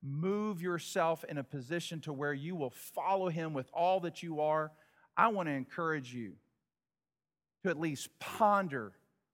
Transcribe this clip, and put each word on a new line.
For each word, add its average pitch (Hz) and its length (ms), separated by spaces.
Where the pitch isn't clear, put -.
move 185 600
yourself 170 640
in 151 140
a 139 60
position 156 580
to 151 120
where 143 200
you 156 220
will 139 140
follow 185 600
Him 160 240
with - 200
all 185 280
that 170 220
you 160 180
are, 156 300
I 208 140
want 190 180
to 147 60
encourage 139 600
you 113 200
to 190 60
at 151 100
least 156 400
ponder 185 760